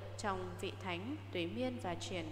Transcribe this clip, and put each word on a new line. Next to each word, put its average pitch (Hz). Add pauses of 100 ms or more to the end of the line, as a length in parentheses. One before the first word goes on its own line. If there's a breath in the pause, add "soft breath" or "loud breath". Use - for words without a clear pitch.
(180)
trong 185 (120)
vị 190 (100)
thánh, 196 (160)
tùy 170
miên 240
và 175
truyền 170